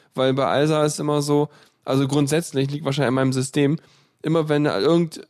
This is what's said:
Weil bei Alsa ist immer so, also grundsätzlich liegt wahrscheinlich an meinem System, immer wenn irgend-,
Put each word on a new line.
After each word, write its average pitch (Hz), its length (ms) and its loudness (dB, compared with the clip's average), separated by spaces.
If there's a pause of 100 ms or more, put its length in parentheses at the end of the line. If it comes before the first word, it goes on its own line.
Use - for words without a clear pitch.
(140)
Weil 131 180 2
bei 131 140 0
Alsa 151 400 2
ist 151 120 -4
immer 147 220 -2
so, 147 300 0 (340)
also 135 240 0
grundsätzlich 143 640 -2
liegt 147 160 -8
wahrscheinlich 139 220 0
an 127 60 0
meinem 135 200 2
System, 143 440 0 (440)
immer 156 260 0
wenn 147 160 2
irgend-, 151 640 0